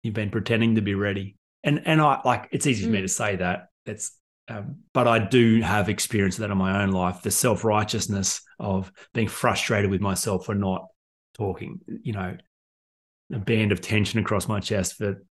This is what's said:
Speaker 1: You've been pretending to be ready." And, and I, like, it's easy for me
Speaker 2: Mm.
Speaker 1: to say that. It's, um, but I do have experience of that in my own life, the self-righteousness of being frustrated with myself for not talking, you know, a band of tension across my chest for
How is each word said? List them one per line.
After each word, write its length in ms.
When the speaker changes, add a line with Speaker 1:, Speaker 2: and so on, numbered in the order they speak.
Speaker 1:
You've 120
been 160
pretending 460
to 40
be 140
ready." 420
And, 240
and 140
I, 240
like, 280
it's 140
easy 180
for 60
me 100
Speaker 2:
Mm. 20
Speaker 1:
to 60
say 280
that. 320
It's, 340
um, 300
but 120
I 140
do 400
have 300
experience 460
of 40
that 100
in 80
my 240
own 80
life, 320
the 80
self-righteousness 1080
of 320
being 160
frustrated 640
with 100
myself 460
for 80
not 320
talking, 460
you 100
know, 240
a 60
band 340
of 80
tension 400
across 280
my 120
chest 380
for 320